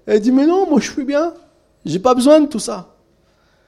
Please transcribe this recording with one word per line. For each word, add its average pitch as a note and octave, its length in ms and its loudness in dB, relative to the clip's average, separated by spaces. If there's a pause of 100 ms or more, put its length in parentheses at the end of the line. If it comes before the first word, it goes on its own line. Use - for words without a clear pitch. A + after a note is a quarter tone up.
elle G#3+ 160 2
dit, « A#3 100 0
Mais C4+ 140 2
non, F4+ 240 2
moi, C#4 100 2
je - 100 -4
suis D4 140 -8
bien. C#4+ 300 -4 (520)
J'ai D3+ 140 -4
pas B3+ 140 0
besoin C4+ 260 4
de D4 80 2
tout A#3 120 -8
ça. » G3+ 360 -12 (720)